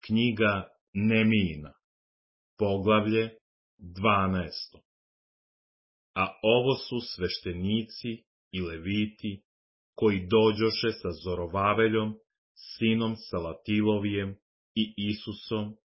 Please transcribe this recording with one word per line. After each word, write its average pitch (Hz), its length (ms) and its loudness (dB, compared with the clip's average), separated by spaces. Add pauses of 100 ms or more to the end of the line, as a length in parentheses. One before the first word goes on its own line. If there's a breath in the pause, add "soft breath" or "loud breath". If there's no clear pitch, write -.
(120)
Knjiga 107 560 2 (260)
Nemijina, 104 800 2 (840)
poglavlje 107 720 2 (480)
dvanaesto. 92 1000 -2 (1400)
A 95 120 0 (160)
ovo 123 320 4
su - 200 -8 (200)
sveštenici 101 1080 -6 (280)
i 92 100 -6
leviti 98 840 -6 (520)
koji 101 320 2
dođoše 110 640 2
sa - 180 -6 (140)
Zorovaveljom, 104 920 0 (380)
sinom 113 600 -2
Salatilovijem 101 1200 -2 (380)
i 110 220 -2
Isusom 104 800 -6 (120)